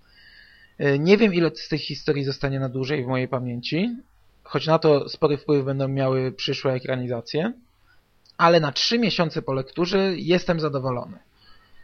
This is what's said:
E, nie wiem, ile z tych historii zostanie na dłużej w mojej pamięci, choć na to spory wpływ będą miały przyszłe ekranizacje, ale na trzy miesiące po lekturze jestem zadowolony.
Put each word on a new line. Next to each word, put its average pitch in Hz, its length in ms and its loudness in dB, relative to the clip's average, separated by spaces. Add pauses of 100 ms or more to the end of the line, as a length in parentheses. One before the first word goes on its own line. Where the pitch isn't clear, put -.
(800)
E, 143 200 2
nie 175 180 6
wiem, 208 180 4
ile 170 200 4
z - 140 -14
tych 151 120 -2
historii 143 440 -4
zostanie 135 360 -4
na 135 80 -2
dłużej 131 360 -4
w - 20 -6
mojej 127 220 -2
pamięci, 127 680 -4 (480)
choć 147 220 -4
na 160 120 4
to 147 300 4
spory 147 280 0
wpływ 143 280 0
będą 135 240 -2
miały 131 440 0
przyszłe 139 400 -2
ekranizacje, 127 800 -4 (840)
ale 170 220 6
na 147 120 -2
trzy - 260 0
miesiące 165 440 0
po 135 120 -4
lekturze 185 640 0
jestem 165 440 0
zadowolony. 135 580 -4 (640)